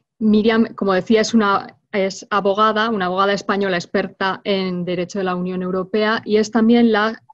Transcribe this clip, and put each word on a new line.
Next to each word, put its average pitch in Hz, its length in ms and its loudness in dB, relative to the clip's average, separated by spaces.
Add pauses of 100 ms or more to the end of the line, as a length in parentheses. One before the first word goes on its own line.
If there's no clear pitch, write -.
(240)
Miriam, 220 520 2
como 196 180 -2
decía, 214 280 2
es 214 120 -2
una, 202 460 0 (120)
es 190 380 -4
abogada, 214 640 2
una 190 160 -2
abogada 196 260 0
española 196 420 -2
experta 190 680 -4
en 190 420 -2
Derecho 180 320 -6
de 190 80 -4
la 180 80 -2
Unión 185 300 -4
Europea 214 600 -2
y 214 140 0
es 214 140 0
también 233 400 4
la 214 280 -2 (140)